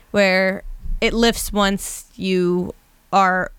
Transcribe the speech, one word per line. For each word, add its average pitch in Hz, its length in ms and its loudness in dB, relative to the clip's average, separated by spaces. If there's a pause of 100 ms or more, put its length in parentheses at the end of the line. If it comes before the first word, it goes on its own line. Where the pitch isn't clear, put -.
(120)
where 190 500 2 (380)
it 226 120 0
lifts 226 400 0
once 202 520 -2 (100)
you 180 580 0 (400)
are 185 460 2